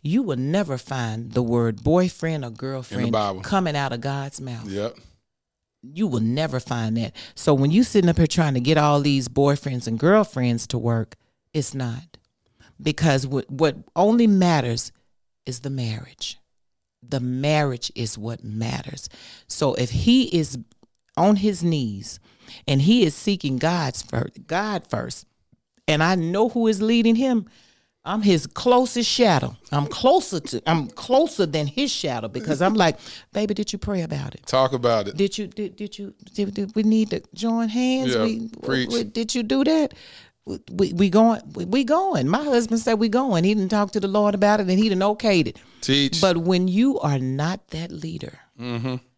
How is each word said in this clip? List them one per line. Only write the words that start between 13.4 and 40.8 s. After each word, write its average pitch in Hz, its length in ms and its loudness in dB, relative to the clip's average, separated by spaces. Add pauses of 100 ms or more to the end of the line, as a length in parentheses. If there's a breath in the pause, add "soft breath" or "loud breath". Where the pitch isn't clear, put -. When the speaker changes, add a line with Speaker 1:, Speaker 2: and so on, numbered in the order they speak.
Speaker 1:
what 143 260 0 (200)
only 220 300 4
matters 165 680 2 (540)
is 127 140 -8
the 139 100 -8
marriage. 117 680 -8 (680)
The 135 120 -4
marriage 135 760 -2
is 113 200 -4
what 113 280 -10
matters. 117 640 -8 (400 loud breath)
So - 260 -2
if 123 160 -2
he 247 340 4 (120)
is 147 200 -2 (600)
on 196 200 4
his 190 260 0
knees 123 580 -2 (460 loud breath)
and 135 160 2
he 220 220 6
is 156 100 0
seeking 156 440 -2
God's 160 440 -2
fir-, - 280 -4 (160)
God 196 420 -4
first, - 380 -8 (600)
and 151 120 2
I 175 140 2
know 185 340 0
who 226 200 0
is 202 120 0
leading 226 360 4
him, 240 300 2 (580 soft breath)
I'm 208 180 -4
his 185 240 4
closest 247 640 2
shadow. 156 460 2 (160)
I'm 143 160 0
closer 254 520 2
to, - 240 -8
I'm 156 240 0
closer 269 580 0
than 151 200 -2
his 254 260 -4
shadow 120 360 -4
because 131 340 -4
I'm 196 120 2
like, 175 240 2 (340 loud breath)
"Baby, 208 220 -2
did 208 180 -6
you 202 80 -10
pray 196 220 -4
about 147 320 -8
it? - 120 -20
Speaker 2:
Talk 131 260 2
about 117 360 2
it. 143 80 -10
Speaker 1:
Did 196 220 0
you, 208 100 -8
did, 202 280 -10
did 208 220 -12
you, 202 160 -14 (200)
did, 202 200 -4
did 202 220 -6
we 220 80 0
need 220 260 2
to - 100 -4 (140)
join 226 340 -2
hands? 254 460 0
Speaker 2:
Yeah, 220 100 2
Speaker 1:
We, 226 240 -4 (140)
Speaker 2:
preach. - 280 -2
Speaker 1:
we, 233 140 -2
did 220 300 -6
you 240 100 -2
do 269 200 0
that? 311 300 2 (500 loud breath)
We, - 140 -10 (140)
we, 180 220 0